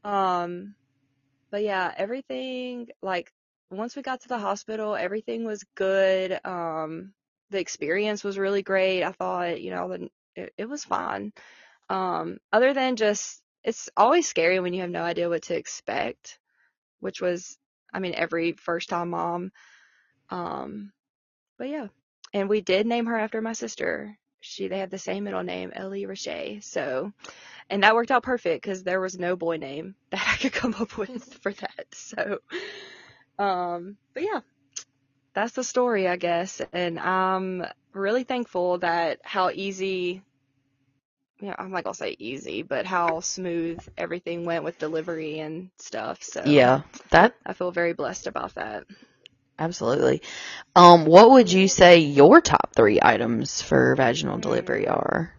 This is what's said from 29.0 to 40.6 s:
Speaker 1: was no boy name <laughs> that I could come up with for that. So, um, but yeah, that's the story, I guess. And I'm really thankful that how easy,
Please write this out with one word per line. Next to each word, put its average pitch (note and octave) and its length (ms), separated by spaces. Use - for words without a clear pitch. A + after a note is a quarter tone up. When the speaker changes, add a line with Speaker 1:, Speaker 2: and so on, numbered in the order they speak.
Speaker 1:
was F#3 180
no F3+ 160
boy E3+ 220
name D#3 460
<laughs> - 80
that - 160
I - 100
could - 160
come - 260
up - 180
with A3+ 440
for G3 120
that. - 400
So, - 460
um, F3+ 580
but D4 100
yeah, G4+ 180
that's A3 180
the B3+ 100
story, A#3 440
I F3+ 100
guess. F3 440
And F3 380
I'm F#3 640
really G#3 300
thankful F3+ 560
that E3+ 440
how F#3 280
easy, F#3+ 720